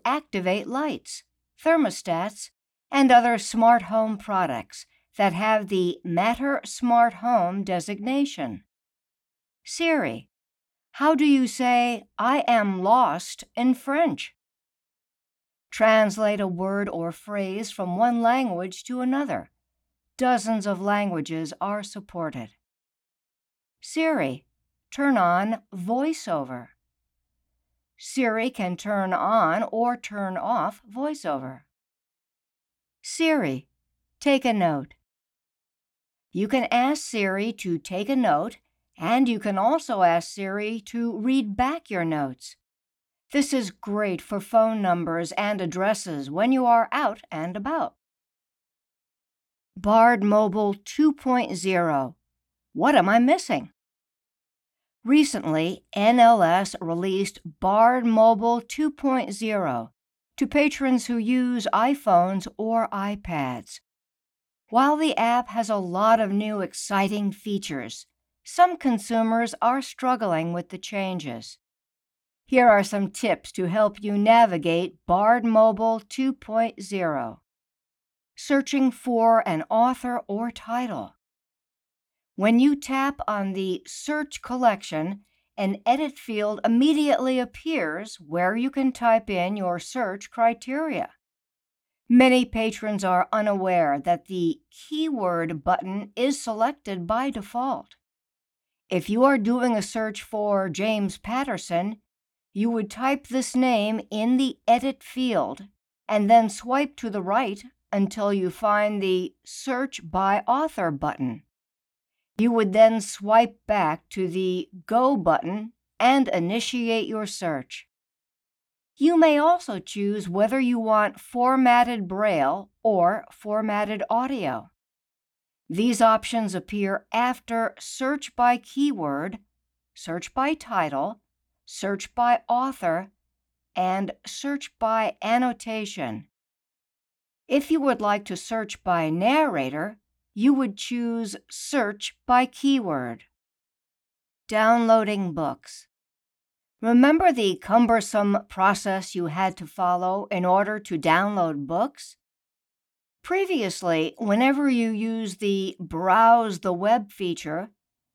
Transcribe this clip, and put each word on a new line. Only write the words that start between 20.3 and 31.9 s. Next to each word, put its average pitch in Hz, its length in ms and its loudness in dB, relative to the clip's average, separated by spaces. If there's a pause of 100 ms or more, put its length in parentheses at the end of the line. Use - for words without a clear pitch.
of 190 140 -4
languages 170 800 -4
are 202 240 -6
supported. 160 680 -10 (1300)
"Siri, 240 640 -4 (440)
turn 277 260 0
on 190 460 0 (120)
VoiceOver." 180 960 -4 (1300)
Siri 233 540 -2
can 180 260 -6
turn 196 360 -4
on 185 520 0
or 240 320 -2
turn 202 400 -8
off 202 540 -4
VoiceOver. 180 720 -8 (1400)